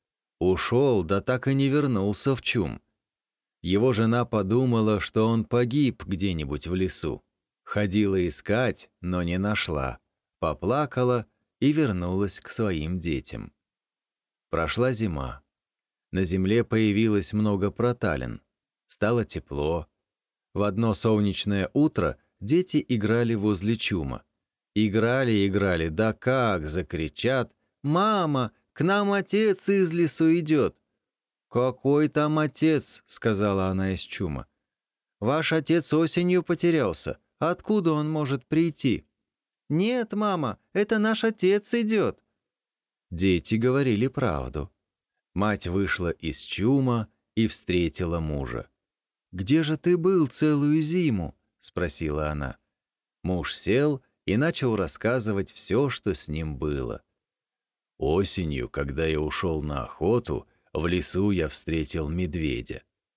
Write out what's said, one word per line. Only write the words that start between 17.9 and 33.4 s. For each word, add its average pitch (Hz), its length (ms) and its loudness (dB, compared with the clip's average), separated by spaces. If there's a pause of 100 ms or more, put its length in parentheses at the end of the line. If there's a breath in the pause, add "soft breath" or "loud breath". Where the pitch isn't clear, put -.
Стало 113 360 0
тепло. 76 640 -4 (680)
В 98 120 0
одно 104 300 0
солнечное 104 800 0
утро 110 440 0 (220)
дети 156 480 0
играли 113 460 0
возле 104 420 0
чума. 73 480 -4 (500)
Играли, 110 720 2
играли, 95 420 2
да 107 240 0
как 113 540 0
закричат: 90 880 -4 (280)
«Мама, 160 680 0 (200)
к - 120 -2
нам 202 280 2
отец 196 560 0
из 190 240 4
лесу 165 460 2
идёт!» 151 380 2 (720)
«Какой 135 600 2
там 151 300 2
отец?» — 151 680 0
сказала 98 600 0